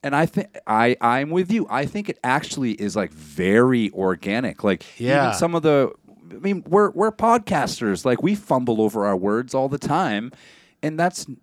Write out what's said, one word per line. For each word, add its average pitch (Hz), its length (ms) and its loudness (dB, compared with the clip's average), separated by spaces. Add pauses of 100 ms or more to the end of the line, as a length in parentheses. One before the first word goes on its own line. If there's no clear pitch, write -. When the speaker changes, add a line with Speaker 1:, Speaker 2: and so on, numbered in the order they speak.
Speaker 1:
And 143 120 -2
I 160 120 4
thi-, 202 180 -6 (220)
I, 117 340 4
I'm 131 300 2
with 180 200 0
you. 220 160 0
I 135 200 -2
think 208 220 -8
it - 140 -10
actually 131 500 -2
is, 101 220 -6
like, 98 160 -2
very 95 800 2
organic. 98 720 -4
Like, 98 220 0 (120)
Speaker 2:
Yeah. 131 320 0
Speaker 1:
even 98 100 -4
some 170 160 0
of 160 80 -2
the, 143 280 2 (380)
I - 60 -18
mean, 185 320 -4
we're, 196 240 4
we're 214 200 0
podcasters. 147 960 0
Like, 123 160 2
we 190 140 2
fumble 123 440 0
over 107 280 2
our 98 100 2
words 110 380 -2
all 135 120 0
the 139 120 -6
time, 131 520 -2 (520)
and 156 160 -4
that's 175 260 -2 (180)